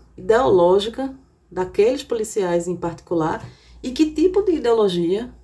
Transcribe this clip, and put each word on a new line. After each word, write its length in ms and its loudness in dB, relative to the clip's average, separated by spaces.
ideológica 960 2
daqueles 520 0
policiais 640 -4
em 80 -6
particular 720 -6
e 80 -8
que 160 0
tipo 340 0
de 120 0
ideologia 800 0